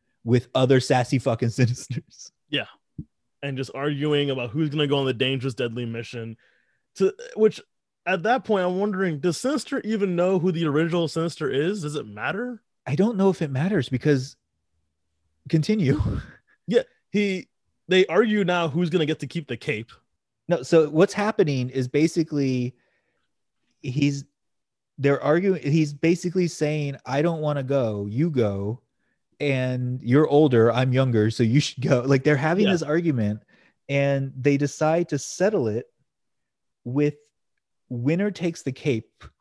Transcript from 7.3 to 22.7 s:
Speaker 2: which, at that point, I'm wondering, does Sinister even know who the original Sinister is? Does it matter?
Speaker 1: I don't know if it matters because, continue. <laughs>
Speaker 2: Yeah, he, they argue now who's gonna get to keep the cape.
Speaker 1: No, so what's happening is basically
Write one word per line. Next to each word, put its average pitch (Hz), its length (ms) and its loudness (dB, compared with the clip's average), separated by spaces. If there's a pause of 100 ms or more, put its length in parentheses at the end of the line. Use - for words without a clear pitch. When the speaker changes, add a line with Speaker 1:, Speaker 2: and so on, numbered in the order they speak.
Speaker 2:
which, 214 240 2 (460)
at 180 180 -2
that 240 200 0
point, 190 240 0
I'm 180 100 -2
wondering, 190 420 -2
does 165 200 -2
Sinister 269 440 -2
even 202 320 -2
know 180 220 2
who 175 140 0
the 165 160 -2
original 160 400 0
Sinister 160 420 -4
is? 160 320 -2
Does 147 140 -8
it 143 100 -8
matter? 160 560 -8 (240)
Speaker 1:
I 127 80 -4
don't 202 240 0
know 190 140 4
if - 100 -2
it 147 80 -4
matters 143 400 -2
because, 135 460 0 (1120)
continue. 170 560 2
<laughs> - 160 -4 (460)
Speaker 2:
Yeah, - 160 6 (280)
he, 196 360 -2 (420)
they 185 160 6
argue 208 400 2
now 170 240 0
who's 165 200 0
gonna 160 160 2
get 151 140 -2
to 143 80 -10
keep 160 220 -8
the 117 80 -6
cape. 113 340 -6 (560)
Speaker 1:
No, 147 160 0
so 156 260 6
what's 165 240 4
happening 151 560 0
is 127 200 -4
basically 143 840 0 (1040)